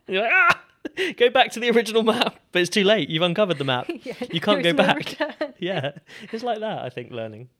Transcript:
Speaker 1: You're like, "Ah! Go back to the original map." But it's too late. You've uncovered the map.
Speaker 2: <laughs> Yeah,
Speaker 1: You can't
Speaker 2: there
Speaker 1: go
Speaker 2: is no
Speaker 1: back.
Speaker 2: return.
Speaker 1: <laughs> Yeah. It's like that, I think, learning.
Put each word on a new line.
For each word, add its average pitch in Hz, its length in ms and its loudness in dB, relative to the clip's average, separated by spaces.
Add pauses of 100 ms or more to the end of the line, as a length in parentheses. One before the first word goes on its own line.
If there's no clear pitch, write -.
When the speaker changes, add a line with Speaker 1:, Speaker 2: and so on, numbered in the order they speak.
Speaker 1:
You're 190 160 -2
like, - 120 0
"Ah! 359 280 4 (540)
Go 240 140 4
back 233 220 4
to 226 80 -8
the 240 100 0
original 226 320 2
map." 240 380 0 (100)
But 180 120 2
it's 175 80 0
too 208 120 2
late. 190 260 2
You've 156 140 -2
uncovered 175 360 0
the 139 60 -4
map. 127 320 -2
Speaker 2:
<laughs> - 60 -18
Yeah, 247 120 -10 (180)
Speaker 1:
You 170 80 -4
can't 269 220 2
Speaker 2:
there - 100 2
Speaker 1:
go 214 100 4
Speaker 2:
is 180 60 4
no 165 60 6
Speaker 1:
back. - 20 -4
Speaker 2:
return. - 600 -6
Speaker 1:
<laughs> - 40 -20
Yeah. 165 320 -4 (400)
It's 226 100 -8
like 226 180 -4
that, 190 220 -6
I 127 60 -8
think, 120 240 -12
learning. 113 480 -10